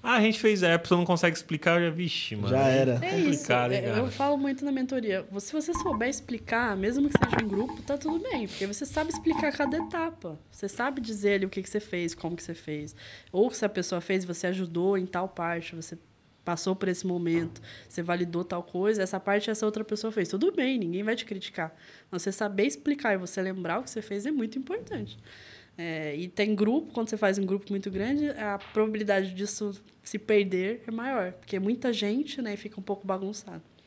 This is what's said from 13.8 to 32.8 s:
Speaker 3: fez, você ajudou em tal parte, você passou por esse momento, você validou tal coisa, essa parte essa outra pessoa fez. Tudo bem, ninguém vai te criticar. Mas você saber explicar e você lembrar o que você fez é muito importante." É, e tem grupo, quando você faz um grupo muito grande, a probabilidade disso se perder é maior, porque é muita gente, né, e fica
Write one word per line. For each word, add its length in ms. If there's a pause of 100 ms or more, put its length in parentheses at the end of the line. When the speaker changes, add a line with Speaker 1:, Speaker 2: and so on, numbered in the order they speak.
Speaker 3:
fez, 240
você 220
ajudou 500
em 100
tal 220
parte, 480
você 220 (460)
passou 300
por 140
esse 180
momento, 540 (260)
você 160
validou 400
tal 200
coisa, 400
essa 180
parte 300
essa 160
outra 180
pessoa 260
fez. 200
Tudo 200
bem, 280
ninguém 240
vai 120
te 120
criticar. 500 (340)
Mas 120
você 100
saber 340
explicar 460
e 60
você 240
lembrar 380
o 20
que 80
você 100
fez 240
é 60
muito 280
importante." 600 (640)
É, 360
e 100
tem 300
grupo, 360
quando 160
você 80
faz 220
um 80
grupo 240
muito 180
grande, 420
a 280 (140)
probabilidade 600
disso 480 (220)
se 160
perder 680
é 20
maior, 440
porque 200
é 60
muita 320
gente, 500
né, 120
e 20
fica 240